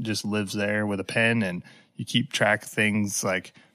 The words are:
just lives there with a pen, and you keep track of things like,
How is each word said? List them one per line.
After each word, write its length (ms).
just 240
lives 280
there 340
with 140
a 40
pen, 380
and 200
you 80
keep 280
track 320
of 40
things 560
like, 280